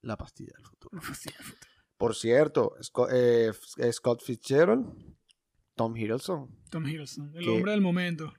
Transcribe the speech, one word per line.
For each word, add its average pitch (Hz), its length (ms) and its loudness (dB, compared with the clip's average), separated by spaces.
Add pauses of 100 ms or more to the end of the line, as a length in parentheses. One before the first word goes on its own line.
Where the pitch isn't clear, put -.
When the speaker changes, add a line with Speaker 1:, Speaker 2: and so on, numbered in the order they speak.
Speaker 1:
La 104 160 -8
pastilla - 380 -18
del - 100 -20
futuro. - 340 -20
Speaker 2:
La - 80 -12
pastilla - 300 -12
del - 80 -20
futuro. - 240 -20 (260)
Speaker 1:
Por 113 180 0
cierto, 131 680 2
Sco-, - 280 0
eh, 120 380 4
F-, - 400 -8
eh, - 40 4
Scott 120 300 -2
Fitzgerald, 175 640 2 (880)
Tom 113 220 -2
Hiddleston. 127 540 -4 (200)
Speaker 2:
Tom 160 160 -6
Hiddleston, 147 480 -10
el 170 100 -10
Speaker 1:
Que, 170 60 0
Speaker 2:
hombre 185 220 2
del 208 80 2
momento. 175 580 0